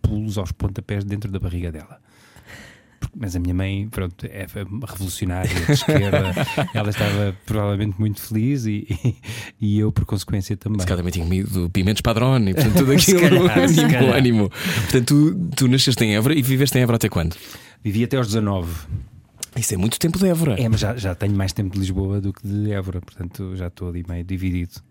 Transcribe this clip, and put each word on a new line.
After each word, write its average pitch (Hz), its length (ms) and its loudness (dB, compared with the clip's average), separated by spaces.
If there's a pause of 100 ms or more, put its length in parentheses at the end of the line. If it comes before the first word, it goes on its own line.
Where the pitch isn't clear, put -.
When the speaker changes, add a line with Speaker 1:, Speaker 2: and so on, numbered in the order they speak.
Speaker 1:
pulos, 107 380 -2
aos 87 140 -6
pontapés 101 520 -6
dentro 101 260 -6
da 95 80 -6
barriga 87 320 -6
dela. - 280 -16 (1000)
Porque, - 180 -10
mas 95 160 -6
a 90 60 -4
minha 90 140 -2
mãe, 98 360 -4
pronto, 92 360 -8
é 98 200 -12 (400)
revolucionária 92 640 -6 (160)
de 151 60 2
esquerda. 101 640 2 (180)
Speaker 2:
<laughs> - 220 -4
Speaker 1:
Ela 104 160 -2
estava 101 440 0 (120)
provavelmente 101 520 -2
muito 107 220 -2
feliz 117 460 -2
e, 104 200 -2 (180)
e, 123 120 2 (440)
e 104 180 2
eu, 107 120 2
por - 140 0
consequência, 101 520 -4
também. 107 240 -4
Speaker 2:
Se 90 60 0
calhar 87 120 0
também 87 140 -2
tinha 87 120 -2
comido 92 460 -2
pimentos 98 320 0
Padrone 117 480 2
e, 92 40 0
portanto, - 220 2
tudo 139 220 6
Speaker 1:
<laughs> - 20 6
Se 190 160 6
Speaker 2:
aquilo 175 320 6
Speaker 1:
calhar, - 200 4
se 160 120 6
Speaker 2:
animo, 151 180 4
Speaker 1:
calhar. 127 180 6
Speaker 2:
ânimo. 117 340 4
Portanto, 120 560 0
tu, 160 500 4
tu 131 120 2
nasceste 127 360 4
em 107 100 4
Évora 117 200 2
e 143 80 2
viveste 131 360 2
em 127 40 4
Évora 120 140 2
até 113 120 2
quando? 85 280 -2 (460)
Speaker 1:
Vivi 110 220 0
até - 140 -2
aos 113 80 0
dezanove. 95 600 -2 (720)
Speaker 2:
Isso 113 180 -2
é - 40 -2
muito 107 200 0
tempo 170 200 0
de 190 100 2
Évora. 160 320 2
Speaker 1:
É, 113 80 2
mas 110 120 2
já, 104 160 -2
já 95 180 -4
tenho 101 200 -2
mais 95 200 0
tempo 98 180 -2
de 98 80 -4
Lisboa 95 400 -2
do 95 140 -4
que - 120 -14
de 104 240 -2
Évora, 92 300 -4
portanto 92 560 -12
já 90 120 -6
estou 90 200 -10
ali 85 180 -8
meio 87 180 -8
dividido. 90 500 -4 (160)